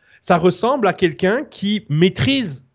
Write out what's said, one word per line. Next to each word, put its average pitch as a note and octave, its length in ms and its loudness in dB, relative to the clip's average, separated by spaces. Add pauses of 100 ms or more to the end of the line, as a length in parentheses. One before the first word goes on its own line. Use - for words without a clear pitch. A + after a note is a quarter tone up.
(220)
Ça F3+ 160 2
ressemble G3+ 500 0
à E3+ 60 0
quelqu'un F#3 500 0
qui G#3 460 -6
maîtrise F#3 840 0